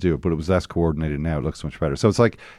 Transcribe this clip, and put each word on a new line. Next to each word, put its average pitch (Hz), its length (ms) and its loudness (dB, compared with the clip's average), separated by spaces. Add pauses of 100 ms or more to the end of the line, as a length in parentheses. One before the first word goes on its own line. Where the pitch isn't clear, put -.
do 82 80 4
it, 64 40 -12
but 90 120 0
it - 20 2
was 80 160 -2
less 90 160 2
coordinated 80 520 0
now. 78 200 -2
It 64 60 -4
looks 78 200 -6
much - 160 -10
better." 71 160 0
So - 140 0
it's - 80 0
like 117 180 2 (220)